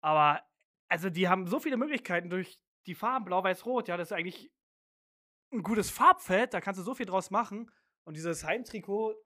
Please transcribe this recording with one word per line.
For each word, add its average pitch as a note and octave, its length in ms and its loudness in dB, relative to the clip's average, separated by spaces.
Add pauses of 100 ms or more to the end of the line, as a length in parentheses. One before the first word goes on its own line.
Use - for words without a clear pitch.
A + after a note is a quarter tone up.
Aber, D3+ 400 4 (480)
also F3 180 0
die F3 220 2
haben F#3+ 160 2
so G#3 120 0
viele C#4+ 200 -2
Möglichkeiten A3+ 500 -2
durch F3+ 320 -6 (260)
die F#3 80 -10
Farben A#3 300 -4
Blau-Weiß-Rot. F#3 640 0
Ja, F3 80 -2
das F3 120 -6
ist - 40 -6
eigentlich F3 400 -8 (1000)
ein G#3+ 80 -2
gutes G#3 280 0
Farbfeld, B3+ 640 4
da F#3 80 -2
kannst F#3+ 200 -6
du F3 40 -8
so A#3+ 100 -4
viel A#3 120 -6
draus F#3 240 -2
machen. A3+ 400 -2 (340)
Und D#3 140 -14
dieses D#3+ 260 -6
Heimtrikot G#3+ 680 -4 (120)